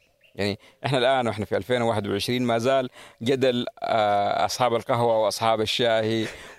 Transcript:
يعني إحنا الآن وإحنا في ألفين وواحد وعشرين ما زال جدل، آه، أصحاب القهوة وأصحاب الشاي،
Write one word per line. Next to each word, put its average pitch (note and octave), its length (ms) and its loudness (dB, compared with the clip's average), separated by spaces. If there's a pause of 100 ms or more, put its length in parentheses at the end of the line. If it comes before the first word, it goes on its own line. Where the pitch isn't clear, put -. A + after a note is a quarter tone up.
(340)
يعني G2 240 -2 (280)
إحنا C3+ 120 0
الآن B2+ 300 2
وإحنا G#2 160 -4
في G#2 120 -4
ألفين A#2+ 260 0
وواحد G#2+ 240 0
وعشرين G2+ 360 -2
ما A#2 160 0
زال B2+ 320 0 (320)
جدل، B2 440 0 (160)
آه، G#2 600 2
أصحاب A#2 300 0
القهوة A#2 440 2
وأصحاب A2 420 2
الشاي، A2+ 680 0 (320)